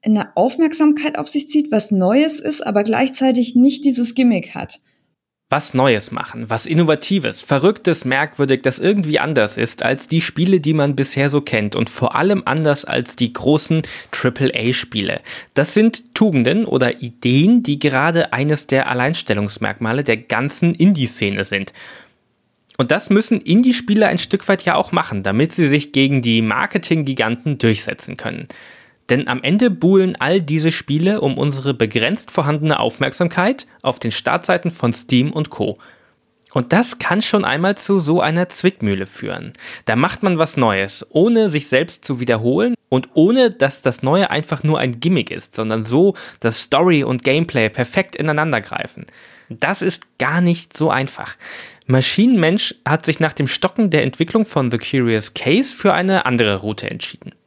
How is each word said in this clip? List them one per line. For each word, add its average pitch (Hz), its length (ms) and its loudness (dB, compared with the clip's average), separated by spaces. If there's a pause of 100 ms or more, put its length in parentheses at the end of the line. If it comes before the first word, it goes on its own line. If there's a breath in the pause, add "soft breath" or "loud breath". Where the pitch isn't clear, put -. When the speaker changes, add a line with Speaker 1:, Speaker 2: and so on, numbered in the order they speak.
Speaker 1:
eine 214 320 0
Aufmerksamkeit 302 800 2
auf - 80 -6
sich 285 220 -6
zieht, 202 240 0
was 208 180 0
Neues 233 480 2
ist, - 260 -6
aber 202 200 0
gleichzeitig 247 720 0
nicht 269 280 4
dieses 240 300 0
Gimmick 240 400 2
hat. - 260 -12 (680)
Speaker 2:
Was - 260 -2
Neues 127 360 2
machen, 113 400 -10
was 117 160 -4
Innovatives, 156 760 0
Verrücktes, 160 640 0
Merkwürdig, 135 580 0
das 131 180 0
irgendwie 175 400 0
anders 131 360 0
ist - 280 -4
als 131 240 -2
die 165 120 2
Spiele, 180 380 0
die 151 140 0
man 143 240 0
bisher 139 340 0
so 147 100 2
kennt 107 360 -2
und 147 120 -2
vor - 280 -2
allem 185 300 0
anders 151 380 0
als 123 300 -4
die 120 180 -2
großen 156 500 0 (280 loud breath)
Triple-A-Spiele. - 1120 -2 (340 loud breath)
Das - 180 2
sind 226 420 2
Tugenden 170 500 2
oder 123 360 0
Ideen, 143 600 2
die 147 160 -2
gerade 151 540 2
eines 147 340 -2
der 131 240 0
Alleinstellungsmerkmale 113 1120 -2
der 117 140 2
ganzen 135 580 -2
Indie-Szene 123 680 2
sind. 98 280 -6 (1040 loud breath)
Und 127 140 -2
das 156 200 -2
müssen 208 300 2
Indie-Spiele 220 680 2
ein 190 120 0
Stück - 300 -4
weit 196 160 0
ja 175 100 0
auch - 180 -2
machen, 113 300 -2
damit 107 300 0
sie 170 140 2
sich 147 260 0
gegen 135 300 2
die 113 200 2
Marketing-Giganten 135 1160 -2
durchsetzen - 580 -2
können. - 300 -10 (640 loud breath)
Denn 131 200 0
am 123 140 -4
Ende 208 280 2
buhlen 185 460 4
all 175 260 0
diese 156 300 0
Spiele 170 480 -2
um 135 180 0
unsere 135 360 -2
begrenzt 117 560 -2
vorhandene 151 500 0
Aufmerksamkeit 175 840 -2 (160 soft breath)
auf - 160 -2
den 117 120 -4
Startseiten 175 600 -2
von 123 220 -2
Steam 131 400 0
und 151 180 -4
Co. - 280 -6 (760 soft breath)
Und 123 200 0
das 226 260 0
kann 190 220 0
schon 214 240 0
einmal 175 320 0
zu 196 240 0
so 156 200 2
einer 170 280 0
Zwickmühle 101 580 -2
führen. 87 460 -10 (320 loud breath)
Da 110 100 0
macht 143 280 0
man 185 160 0
was 160 180 0
Neues, 101 540 0
ohne 220 400 4
sich 147 180 -4
selbst - 360 -2
zu 131 140 -4
wiederholen 123 560 0 (140)
und 131 260 -2
ohne, 226 360 4
dass - 320 -2
das 123 200 -2
Neue 165 280 2
einfach 151 340 -6
nur 151 140 2
ein 123 200 -2
Gimmick 165 320 0
ist, - 240 -12
sondern 110 300 -2
so, 160 300 2 (260 loud breath)
dass 113 220 0
Story 151 420 4
und 120 200 -4
Gameplay 135 440 2
perfekt - 480 -4
ineinander 151 440 -2
greifen. - 440 -12 (460 soft breath)
Das 147 320 -4
ist - 360 -6
gar 147 220 0
nicht 170 360 0
so 151 140 0
einfach. - 460 -4 (500 loud breath)
Maschinenmensch 180 1000 2
hat 156 220 -2
sich 156 140 -2
nach 156 120 0
dem 143 140 -2
Stocken 190 440 0
der 151 120 2
Entwicklung 170 420 0
von 135 260 -2
The 123 80 -2
Curious 117 560 0
Case 214 400 0
für - 180 2
eine 185 340 0
andere 113 300 2
Route 104 340 -6
entschieden. - 420 -12 (140)